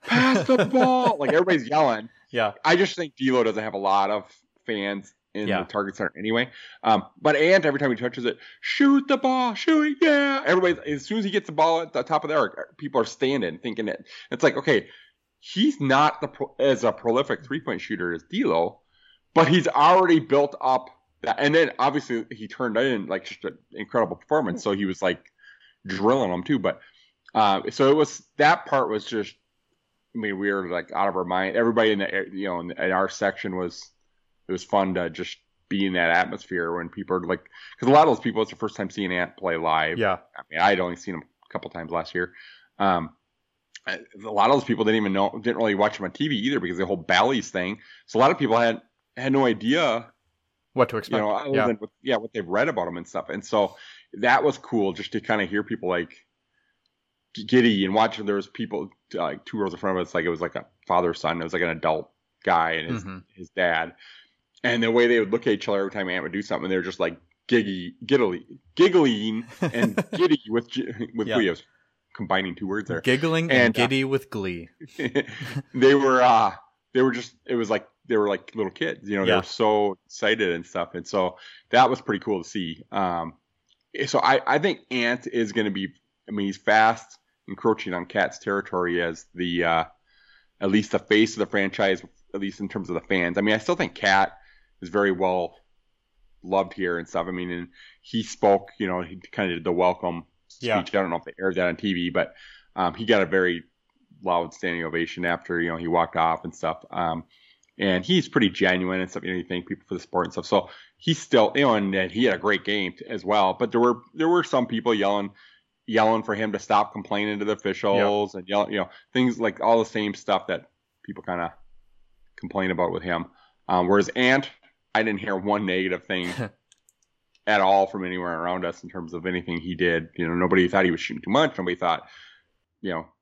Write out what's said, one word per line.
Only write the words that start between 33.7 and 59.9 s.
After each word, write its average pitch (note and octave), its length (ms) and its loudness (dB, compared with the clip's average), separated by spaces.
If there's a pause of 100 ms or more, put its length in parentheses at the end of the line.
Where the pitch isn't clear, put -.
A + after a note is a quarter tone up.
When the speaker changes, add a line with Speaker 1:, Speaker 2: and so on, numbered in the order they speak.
Speaker 1:
it F#2 40 -8
was F#2 120 -4
fun F#2+ 320 0
to F2 160 -2
just F2+ 260 -10 (320)
be G2 160 0
in F#2 80 -2
that E2+ 180 2
atmosphere F2 640 -2
when E2+ 140 -6
people F#2 280 -6
are F2+ 40 -2
like, F2 220 -4 (360)
'cause B2 100 0
a - 20 8
lot D3+ 160 8
of B2 80 4
those - 80 -16
people, A2 180 -2
it's G#2+ 100 -2
the - 60 -18
first G#2+ 180 -6
time F#2+ 140 -6
seeing F#2+ 240 -4
Ant F2+ 240 -4
play F2 200 -2
live. D#2+ 420 0
Speaker 2:
Yeah. F#2+ 180 0 (180)
Speaker 1:
I C2+ 140 -16
mean, D#2 100 -8
I'd F#2+ 200 4
only F2 160 -2
seen F2 200 -10
him D2+ 80 -12
a - 300 -20
couple - 160 -10
times E2 220 -12
last E2 240 -4
year. F2+ 180 -4 (460)
Um, F2 320 0 (760)
a F#2 120 -8 (200)
lot G#2+ 300 2
of C#3+ 60 6
those B2+ 80 0
people A2+ 220 0
didn't A2 120 4
even G2+ 160 0
know, G2 180 2 (100)
didn't A#2 160 -2
really G#2+ 180 2
watch G#2 240 2
him G2+ 60 -6
on F2 60 -6
T D3 160 -4
V C#3+ 80 -2
either A#2+ 240 -2
because F2 180 -4
of - 20 -6
the F#2+ 80 0
whole F#2+ 100 -2
Bally's G2+ 540 2
thing. F#2+ 280 -6 (280)
So - 100 -4
a A#2+ 40 6
lot C#3+ 100 6
of F3+ 80 -4
people A2+ 180 2
had, A#2 240 2 (340)
had C3 160 -4
no C3+ 140 4
idea, A#2 640 0 (640)
Speaker 2:
What B2+ 160 2
to A2+ 80 -6
expect. G#2+ 240 -4
Speaker 1:
you G#2 60 -2
know, G#2 80 0
other C#3 200 -6
Speaker 2:
Yeah. A2 120 2
Speaker 1:
than A2+ 80 0
what, G#2 140 -14 (120)
yeah, C3 160 0
what A2 160 -8
they've G2 140 -6
read G#2 200 0
about G#2+ 200 -4
him E2+ 100 -8
and F2 100 -12
stuff. - 220 -8
And G2 160 -8
so G#2 300 0 (380)
that B2 300 2
was C#3+ 140 0
cool G2 360 -2
just G2+ 180 -12
to G#2+ 100 -4
kinda G#2 240 -2
hear G2+ 160 -4
people, G#2 260 -8
like, F2 280 -4 (1160)
g-, A2 120 -14
giddy A2+ 400 6
and F#2+ 80 -2
watch. A2 240 2
There G2+ 180 -2
was G2 120 -4
people, G#2 420 -8 (240)
uh, F2 100 -6
like, D2 220 -8
two - 140 -10
rows F#2+ 140 -2
in F2 60 -14
front F#2+ 200 -2